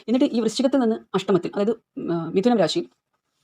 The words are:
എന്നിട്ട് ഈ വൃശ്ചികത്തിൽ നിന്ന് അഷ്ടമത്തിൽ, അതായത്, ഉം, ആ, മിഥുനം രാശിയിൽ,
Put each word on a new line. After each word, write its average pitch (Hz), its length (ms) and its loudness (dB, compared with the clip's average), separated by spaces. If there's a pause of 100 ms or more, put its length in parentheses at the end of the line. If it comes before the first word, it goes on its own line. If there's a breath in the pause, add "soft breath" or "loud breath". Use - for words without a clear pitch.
എന്നിട്ട് 254 160 4
ഈ 233 160 0
വൃശ്ചികത്തിൽ 254 380 0
നിന്ന് 226 180 2 (180)
അഷ്ടമത്തിൽ, 185 400 0
അതായത്, 202 160 0
ഉം, - 420 -8
ആ, 165 220 -4
മിഥുനം 220 240 2
രാശിയിൽ, 170 280 0 (580)